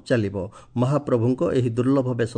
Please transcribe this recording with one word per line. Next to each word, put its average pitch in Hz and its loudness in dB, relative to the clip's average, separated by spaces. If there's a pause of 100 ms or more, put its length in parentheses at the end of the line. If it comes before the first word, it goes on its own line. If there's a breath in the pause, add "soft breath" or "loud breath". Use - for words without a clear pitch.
ଚାଲିବ। 104 0 (400 loud breath)
ମହାପ୍ରଭୁଙ୍କ 127 0 (140)
ଏହି 123 2
ଦୁର୍ଲଭ 127 0
ବେଶ 113 -2